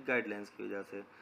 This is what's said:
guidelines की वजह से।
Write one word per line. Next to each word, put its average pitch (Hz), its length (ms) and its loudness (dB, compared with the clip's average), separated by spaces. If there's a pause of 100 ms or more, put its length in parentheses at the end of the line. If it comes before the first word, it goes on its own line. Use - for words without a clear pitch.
guidelines 107 420 2
की - 140 -8
वजह 101 200 -2
से। 101 180 -8 (200)